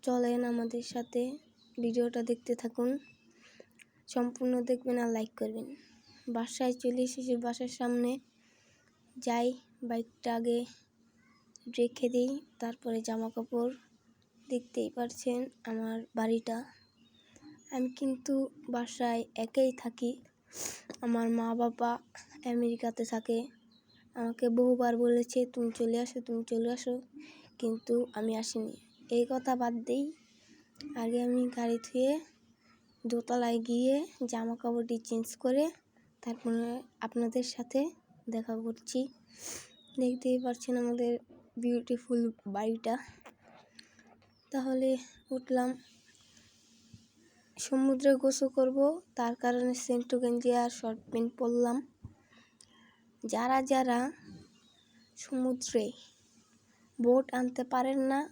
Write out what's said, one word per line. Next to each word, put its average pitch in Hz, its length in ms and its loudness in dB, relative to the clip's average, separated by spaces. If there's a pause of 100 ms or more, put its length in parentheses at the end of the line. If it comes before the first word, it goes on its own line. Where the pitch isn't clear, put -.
চলেন 247 420 2
আমাদের 240 480 -2
সাথে, 240 300 -4 (560)
ভিডিওটা 240 440 0
দেখতে 233 320 -2
থাকুন, 240 340 -2 (1200)
সম্পূর্ণ 247 540 0
দেখবেন 247 360 0
আর 233 120 0
লাইক 220 280 -2
করবেন। 220 280 -6 (600)
বাসায় 247 480 -2
চলে 247 280 0
এসেছি, 254 340 -2
বাসার 240 320 -4
সামনে 240 420 0 (1040)
যাই, 240 320 0 (340)
বাইকটা 233 540 -6
আগে 233 220 2 (1200)
রেখে 240 300 2
দিই, 247 220 2 (280)
তারপরে 233 420 -4
জামা 226 300 -4
কাপড়। 233 420 -2 (760)
দেখতেই 240 420 -4
পারছেন 240 480 -4 (260)
আমার 226 340 -4 (180)
বাড়িটা। 226 400 0 (1120)
আমি 254 200 0
কিন্তু 269 440 -2 (340)
বাসায় 240 540 -2 (140)
একাই 254 360 2
থাকি, 240 380 -4 (920)
আমার 233 300 2
মা 233 240 2
বাবা 240 360 0 (640)
আমেরিকাতে 233 520 0
থাকে। 226 340 -2 (800)
আমাকে 233 320 -2
বহুবার 240 480 4
বলেছে, 240 500 4
"তুমি 240 260 -2
চলে 233 260 0
আসো, 247 220 -4
তুমি 233 240 -4
চলে 226 260 0
আসো," 247 240 -4 (640)
কিন্তু 226 360 -2 (200)
আমি 220 220 -2
আসিনি। 226 380 -6 (420)
এই 240 100 4
কথা 254 300 0
বাদ 240 180 -2 (100)
দেই, 269 200 0 (920)
আগে 233 260 -2
আমি 247 200 2 (140)
গাড়ি 233 280 0
ধুয়ে 262 280 2 (920)
দোতলায় 233 540 0
গিয়ে 240 360 4 (320)
জামা 233 300 -4
কাপড়টি 233 420 -2
চেঞ্জ 226 280 -4 (100)
করে 269 280 4 (580)
তারপরে 233 500 -2 (280)
আপনাদের 233 440 -2 (100)
সাথে 254 260 0 (540)
দেখা 226 220 -4
করছি। 226 440 -4 (1000)
দেখতেই 254 400 2
পাচ্ছেন 247 380 -4
আমাদের 240 360 0 (440)
বিউটিফুল 240 640 0 (260)
বাড়িটা। 226 480 -2 (1600)
তাহলে 262 380 2 (400)
উঠলাম, 254 380 0 (1900)
সমুদ্রে 269 600 4
গোসল 269 320 4
করব, 262 300 4 (360)
তার 240 220 0
কারণে 247 380 2
সেন্টু 247 440 0
গেঞ্জি 240 360 2
আর 240 160 2
শর্ট 226 380 -6
প্যান্ট 233 280 0
পরলাম। 240 400 2 (1500)
যারা 233 380 2
যারা 262 360 4 (1200)
সমুদ্রে 254 680 0 (1120)
বোট 254 360 6
আনতে 254 300 -2
পারেন 254 360 2 (100)
না 269 100 2 (120)